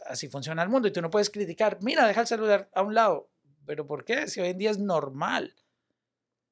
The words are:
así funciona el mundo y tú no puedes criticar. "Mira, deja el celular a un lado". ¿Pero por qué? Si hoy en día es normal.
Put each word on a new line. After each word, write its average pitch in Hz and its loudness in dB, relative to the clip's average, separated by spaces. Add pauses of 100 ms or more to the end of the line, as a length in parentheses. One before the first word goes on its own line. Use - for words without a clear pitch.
así - -8
funciona 160 -6
el 180 -2
mundo 240 2
y 160 -2
tú 175 -2
no 165 -4
puedes 208 2
criticar. 202 -2
"Mira, 269 4
deja 208 2
el 233 2
celular 214 2
a 190 2
un 208 -2
lado". 220 2 (340)
¿Pero 147 -8
por 147 -8
qué? 233 -2
Si - -6
hoy 180 0
en 180 -4
día 208 0
es 208 -2
normal. 160 -2 (960)